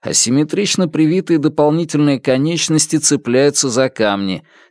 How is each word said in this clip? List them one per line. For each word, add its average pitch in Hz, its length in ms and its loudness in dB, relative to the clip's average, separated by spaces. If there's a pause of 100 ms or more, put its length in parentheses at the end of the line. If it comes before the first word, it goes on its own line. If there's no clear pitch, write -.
Асимметрично 151 800 0
привитые 160 520 0
дополнительные 151 800 0
конечности 156 760 0
цепляются 143 720 0
за 127 200 0
камни, 98 560 -2 (260)